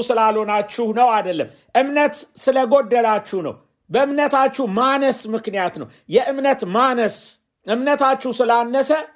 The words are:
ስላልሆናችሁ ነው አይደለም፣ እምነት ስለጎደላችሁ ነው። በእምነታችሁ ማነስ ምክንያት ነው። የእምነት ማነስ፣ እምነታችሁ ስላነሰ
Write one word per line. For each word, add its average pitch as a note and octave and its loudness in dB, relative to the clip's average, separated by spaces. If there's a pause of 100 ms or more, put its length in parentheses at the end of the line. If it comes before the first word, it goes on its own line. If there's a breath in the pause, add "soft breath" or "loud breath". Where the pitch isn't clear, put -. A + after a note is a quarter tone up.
ስላልሆናችሁ G#3+ 0
ነው A#3+ 4
አይደለም፣ F3+ -2 (280 soft breath)
እምነት C#4+ 2 (240)
ስለጎደላችሁ A#3 2
ነው። B2 -8 (340)
በእምነታችሁ C4+ 0
ማነስ C4 0
ምክንያት G3 -4
ነው። C#3+ -10 (220 soft breath)
የእምነት C4+ 2
ማነስ፣ A#3+ 0 (500)
እምነታችሁ C4 0
ስላነሰ A#3+ 0 (240)